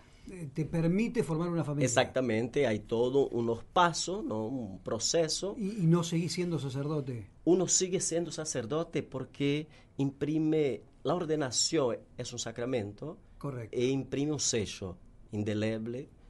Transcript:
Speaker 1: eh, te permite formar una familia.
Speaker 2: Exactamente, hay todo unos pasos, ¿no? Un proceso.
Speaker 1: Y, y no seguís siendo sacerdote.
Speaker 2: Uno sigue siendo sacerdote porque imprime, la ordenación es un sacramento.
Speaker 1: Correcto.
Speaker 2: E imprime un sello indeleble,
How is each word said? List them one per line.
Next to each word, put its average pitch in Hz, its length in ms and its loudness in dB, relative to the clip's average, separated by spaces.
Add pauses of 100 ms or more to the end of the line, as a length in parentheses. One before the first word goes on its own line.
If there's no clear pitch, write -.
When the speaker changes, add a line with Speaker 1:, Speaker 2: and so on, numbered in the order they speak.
(300)
Speaker 1:
eh, 170 240 -10
te 160 120 -2
permite 185 580 2
formar 165 240 -2
una 170 160 0
familia. 143 220 0
Speaker 2:
Exactamente, 127 800 2
hay 107 140 2
todo 123 500 4
unos 117 340 0
pasos, 180 600 2
¿no? 110 220 -2
Un 117 320 -6
proceso. 160 800 0
Speaker 1:
Y, 208 240 -2
y 165 40 6
no 165 180 6
seguís 165 280 -2
siendo 175 280 -2
sacerdote. 135 640 -4 (180)
Speaker 2:
Uno 175 220 6
sigue 185 340 2
siendo 165 300 -2
sacerdote 151 720 -4
porque 143 640 -2 (300)
imprime, 151 840 0 (200)
la 139 120 0
ordenación 151 840 0 (180)
es 123 160 -8
un 120 60 -10
sacramento. 120 800 -4 (200)
Speaker 1:
Correcto. 120 380 -8
Speaker 2:
E 123 100 2
imprime 135 460 0
un 139 80 -2
sello 95 560 -2 (360)
indeleble, 110 760 -2 (220)